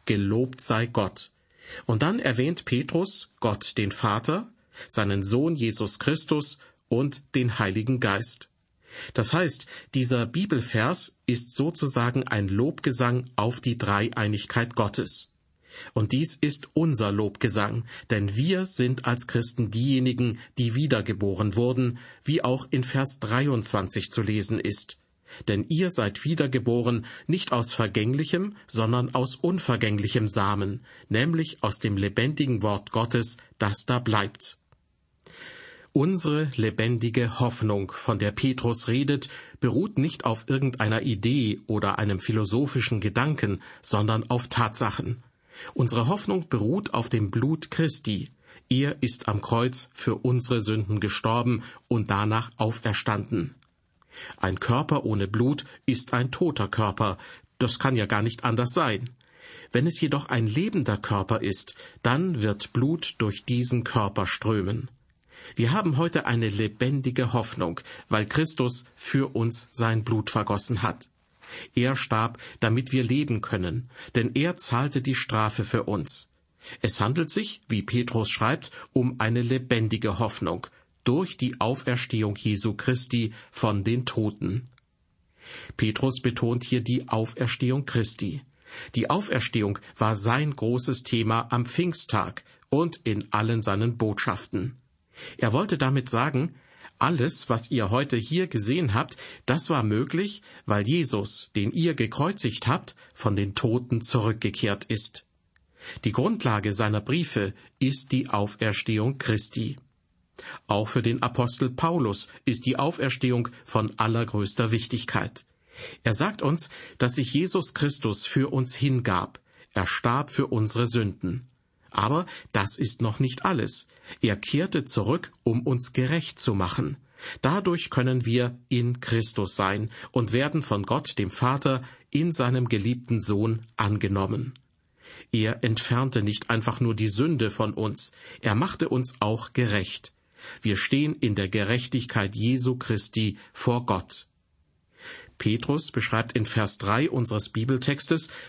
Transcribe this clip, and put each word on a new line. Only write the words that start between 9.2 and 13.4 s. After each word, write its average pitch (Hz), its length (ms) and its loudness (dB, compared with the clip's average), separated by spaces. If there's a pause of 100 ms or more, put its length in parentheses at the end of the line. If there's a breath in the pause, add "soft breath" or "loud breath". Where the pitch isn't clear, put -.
heißt, 165 320 0 (300 loud breath)
dieser 123 320 2
Bibelvers 135 1000 0
ist 120 300 -2
sozusagen 131 720 0
ein 101 200 0
Lobgesang 123 880 2
auf 113 260 0